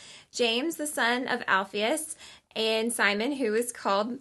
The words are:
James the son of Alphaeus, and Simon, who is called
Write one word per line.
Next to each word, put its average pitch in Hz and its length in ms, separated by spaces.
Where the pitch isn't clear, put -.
James 240 440
the 302 100
son 247 400
of - 200
Alphaeus, 208 720
and 220 380
Simon, 214 400
who 247 220
is 240 180
called 214 480